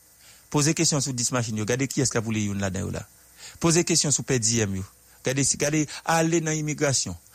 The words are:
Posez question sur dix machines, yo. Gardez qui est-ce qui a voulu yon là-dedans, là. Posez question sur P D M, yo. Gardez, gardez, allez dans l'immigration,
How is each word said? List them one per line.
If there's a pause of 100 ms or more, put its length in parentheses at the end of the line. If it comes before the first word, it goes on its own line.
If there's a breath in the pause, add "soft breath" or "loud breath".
(500 loud breath)
Posez
question
sur
dix
machines,
yo.
Gardez
qui
est-ce
qui
a
voulu
yon
là-dedans,
là. (500 loud breath)
Posez
question
sur
P
D
M,
yo. (400 loud breath)
Gardez, (100)
gardez, (160 loud breath)
allez
dans
l'immigration, (180 loud breath)